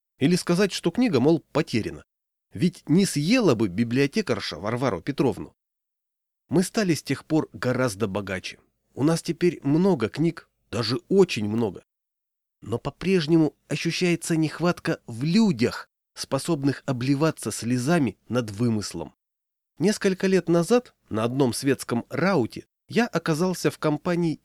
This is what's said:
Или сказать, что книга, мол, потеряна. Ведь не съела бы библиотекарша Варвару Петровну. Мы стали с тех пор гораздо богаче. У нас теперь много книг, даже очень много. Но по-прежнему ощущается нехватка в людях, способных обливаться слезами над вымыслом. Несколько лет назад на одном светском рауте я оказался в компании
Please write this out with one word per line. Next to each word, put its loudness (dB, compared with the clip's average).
Или 4
сказать, 0
что -4
книга, 2
мол, 2
потеряна. -2
Ведь -2
не 6
съела 2
бы 2
библиотекарша -2
Варвару -2
Петровну. -2
Мы 2
стали 0
с -6
тех -4
пор 0
гораздо -2
богаче. -6
У -6
нас 2
теперь -2
много 2
книг, -2
даже -2
очень 2
много. -4
Но -6
по-прежнему 2
ощущается -2
нехватка -2
в -8
людях, 2
способных -2
обливаться 0
слезами 0
над -2
вымыслом. -4
Несколько 0
лет 2
назад 2
на 0
одном 2
светском -2
рауте -2
я 0
оказался -2
в -6
компании -2